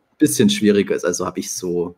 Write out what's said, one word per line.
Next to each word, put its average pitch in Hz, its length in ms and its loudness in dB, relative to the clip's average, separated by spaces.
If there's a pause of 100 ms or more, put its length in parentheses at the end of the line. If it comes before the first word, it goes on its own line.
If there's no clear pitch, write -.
(120)
ein - 80 -20
bisschen - 300 4
schwieriger 104 460 2
ist. - 100 -6
Also 90 200 -2
hab 90 120 -8
ich - 140 -8
so 87 460 -6